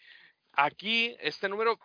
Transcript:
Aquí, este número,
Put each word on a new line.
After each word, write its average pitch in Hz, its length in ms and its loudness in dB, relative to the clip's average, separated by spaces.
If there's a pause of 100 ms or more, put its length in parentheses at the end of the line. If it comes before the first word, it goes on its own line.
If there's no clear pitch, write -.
(520)
Aquí, 226 680 0
este 151 280 -4
número, 220 360 0